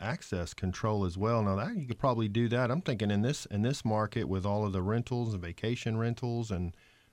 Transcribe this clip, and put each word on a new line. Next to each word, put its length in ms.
access 520
control 520
as 120
well. 280
Now, 100
that, 220
you 100
could 140
probably 260
do 220
that. 240
I'm 100
thinking 300
in 100
this, 240
in 160
this 220
market 400
with 200
all 220
of 60
the 100
rentals 500
and 80
vacation 560
rentals 540
and 240